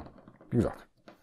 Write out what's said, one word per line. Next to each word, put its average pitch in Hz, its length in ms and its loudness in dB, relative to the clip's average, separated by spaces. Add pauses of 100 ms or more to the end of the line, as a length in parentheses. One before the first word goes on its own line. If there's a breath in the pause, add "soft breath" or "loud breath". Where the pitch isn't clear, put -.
(500)
Wie - 60 0
gesagt, - 320 2 (360)